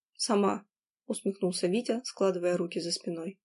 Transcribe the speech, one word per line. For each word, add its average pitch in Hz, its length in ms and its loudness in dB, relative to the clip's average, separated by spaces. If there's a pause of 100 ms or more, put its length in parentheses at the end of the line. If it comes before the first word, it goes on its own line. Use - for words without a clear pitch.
(140)
"Сама", 202 520 2 (420)
усмехнулся 196 600 0
Витя, 233 360 0
складывая 180 540 2
руки 175 220 -4
за 170 120 -4
спиной. 175 540 -6